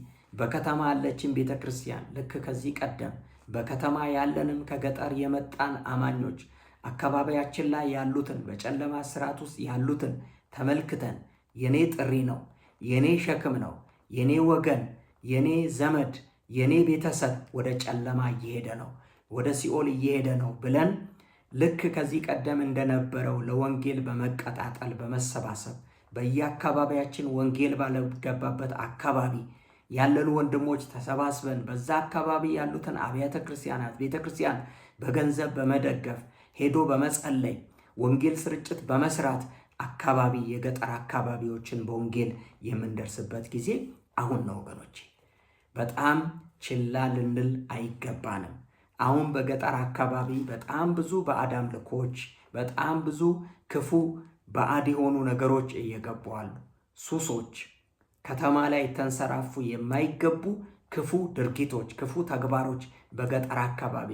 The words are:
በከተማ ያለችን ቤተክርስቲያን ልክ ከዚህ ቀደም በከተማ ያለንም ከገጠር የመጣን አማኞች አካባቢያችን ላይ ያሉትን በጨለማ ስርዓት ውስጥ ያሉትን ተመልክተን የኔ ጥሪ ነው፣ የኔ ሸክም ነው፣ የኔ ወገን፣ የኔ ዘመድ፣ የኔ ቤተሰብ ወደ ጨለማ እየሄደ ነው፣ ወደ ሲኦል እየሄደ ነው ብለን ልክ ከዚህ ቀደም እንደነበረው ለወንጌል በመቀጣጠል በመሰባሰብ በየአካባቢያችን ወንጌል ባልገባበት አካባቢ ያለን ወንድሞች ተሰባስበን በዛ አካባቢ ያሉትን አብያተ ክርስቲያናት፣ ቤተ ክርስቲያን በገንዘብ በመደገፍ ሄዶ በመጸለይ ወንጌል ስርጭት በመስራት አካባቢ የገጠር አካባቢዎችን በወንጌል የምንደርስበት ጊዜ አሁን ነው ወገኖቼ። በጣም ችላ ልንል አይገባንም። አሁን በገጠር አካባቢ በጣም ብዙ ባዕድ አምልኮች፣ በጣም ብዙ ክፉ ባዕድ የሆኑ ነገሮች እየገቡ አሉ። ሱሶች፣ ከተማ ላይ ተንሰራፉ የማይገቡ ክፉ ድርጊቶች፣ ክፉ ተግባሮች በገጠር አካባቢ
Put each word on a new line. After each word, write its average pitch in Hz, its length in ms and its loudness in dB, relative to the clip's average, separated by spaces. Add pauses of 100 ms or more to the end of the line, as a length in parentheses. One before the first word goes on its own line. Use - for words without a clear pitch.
(340)
በከተማ 151 520 0
ያለችን 139 480 0
ቤተክርስቲያን 131 800 -2
ልክ 131 200 -8 (100)
ከዚህ 131 340 -6
ቀደም 127 380 -6 (340)
በከተማ 131 500 -2 (100)
ያለንም 147 580 0
ከገጠር 135 500 -4
የመጣን 139 580 -2 (120)
አማኞች 127 540 -2 (440)
አካባቢያችን 143 840 0
ላይ 151 200 0
ያሉትን 135 540 -2
በጨለማ 135 600 -4
ስርዓት 139 380 -6
ውስጥ 147 200 -12
ያሉትን 127 520 0 (380)
ተመልክተን 139 640 -2 (400)
የኔ 127 220 4 (120)
ጥሪ 131 240 0 (100)
ነው፣ 123 160 -2 (420)
የኔ 127 260 4 (120)
ሸክም 143 380 0
ነው፣ 107 160 -4 (380)
የኔ 127 200 4 (100)
ወገን፣ 160 400 6 (420)
የኔ 127 240 4 (220)
ዘመድ፣ 143 440 2 (360)
የኔ 127 240 4 (100)
ቤተሰብ 156 520 2 (180)
ወደ 123 140 -2 (120)
ጨለማ 127 500 0
እየሄደ 117 460 -4
ነው፣ 120 140 -10 (420)
ወደ 123 220 0
ሲኦል 143 360 0
እየሄደ 135 460 2
ነው - 200 0
ብለን 170 360 4 (600)
ልክ 165 380 2
ከዚህ 156 340 0
ቀደም 143 380 -2
እንደነበረው 131 800 0
ለወንጌል 131 600 0
በመቀጣጠል 123 920 -4
በመሰባሰብ 117 840 -4 (380)
በየአካባቢያችን 143 1160 0
ወንጌል 131 460 2
ባልገባበት 131 1040 -2
አካባቢ 127 540 0 (580)
ያለን 143 380 6
ወንድሞች 143 580 2
ተሰባስበን 135 720 -2
በዛ 123 260 -6 (100)
አካባቢ 156 540 0
ያሉትን 147 460 -2
አብያተ 131 420 -2
ክርስቲያናት፣ 131 560 -6
ቤተ 135 220 -2
ክርስቲያን 131 420 -2 (400)
በገንዘብ 147 540 2
በመደገፍ 131 680 0 (360)
ሄዶ 143 280 4
በመጸለይ 139 720 2 (420)
ወንጌል 135 400 6
ስርጭት 151 480 -4
በመስራት 135 580 2 (360)
አካባቢ 127 540 2 (120)
የገጠር 120 460 -2
አካባቢዎችን 117 920 -4
በወንጌል 117 460 -2 (340)
የምንደርስበት 110 840 -6
ጊዜ 117 200 -4 (480)
አሁን 120 260 0
ነው 101 140 -6
ወገኖቼ። - 400 -14 (800)
በጣም 139 420 2 (440)
ችላ 123 360 -2 (100)
ልንል 123 440 2 (200)
አይገባንም። 117 800 -6 (460)
አሁን 139 300 4
በገጠር 135 460 0
አካባቢ 127 540 0 (180)
በጣም 147 460 -2
ብዙ 165 180 0 (100)
ባዕድ 127 320 0
አምልኮች፣ 123 640 -4 (360)
በጣም 123 500 0
ብዙ 151 180 -2 (480)
ክፉ 139 200 -2 (640)
ባዕድ 139 360 2
የሆኑ 143 360 4
ነገሮች 131 520 4
እየገቡ 113 580 -6
አሉ። 107 180 -8 (480)
ሱሶች፣ 123 560 -4 (680)
ከተማ 143 320 2 (100)
ላይ 147 220 4
ተንሰራፉ 131 640 -2 (100)
የማይገቡ 147 800 2 (460)
ክፉ - 220 -4 (180)
ድርጊቶች፣ 127 640 -2
ክፉ 139 320 -4
ተግባሮች 131 580 0 (300)
በገጠር 127 460 -2
አካባቢ 120 540 -4